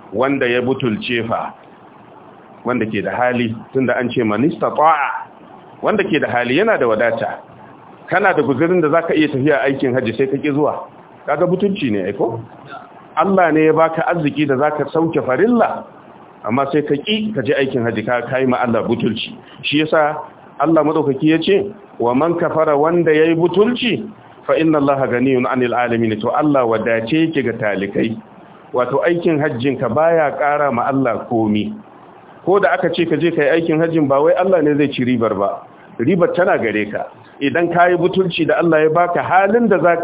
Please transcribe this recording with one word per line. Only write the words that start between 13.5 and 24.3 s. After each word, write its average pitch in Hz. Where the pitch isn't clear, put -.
ne 156
ya 156
baka 160
arziki 151
da 135
zaka 147
sauke 160
farilla, 180
amma 123
sai 151
ka 147
ki 214
ka 131
je 131
aikin 135
hajji, 107
ka 120
kai 131
ma 123
Allah 117
butulci. 113
Shi 147
yasa 151
Allah 156
madaukaki 147
ya 160
ce, 175
"Wa 120
man 160
kafara," 156
wanda 160
yayi 160
butulci, 180